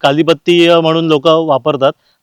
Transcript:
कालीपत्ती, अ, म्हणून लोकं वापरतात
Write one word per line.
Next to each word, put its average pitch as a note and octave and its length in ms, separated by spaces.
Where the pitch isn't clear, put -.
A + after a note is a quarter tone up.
कालीपत्ती, D#3+ 680
अ, E3+ 120
म्हणून E3 260
लोकं D#3+ 400
वापरतात C#3+ 460